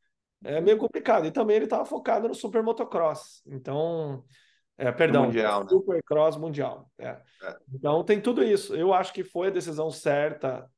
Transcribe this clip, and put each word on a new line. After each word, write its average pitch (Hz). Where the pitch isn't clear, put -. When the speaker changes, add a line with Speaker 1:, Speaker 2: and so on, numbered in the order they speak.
Speaker 1:
é 147
meio 202
complicado. 214
E 160
também 214
ele 220
tava 262
focado -
no 254
Super 226
Motocross. 214
Então, 143
é, 123
perdão, 143
Speaker 2:
No 120
Mundial, 107
né? 98
Speaker 1:
Supercross 165
Mundial, 143
é. 123
Speaker 2:
É. 92
Speaker 1:
Então 151
tem 208
tudo 240
isso. 202
Eu 170
acho 190
que 185
foi 180
a -
decisão 160
certa 143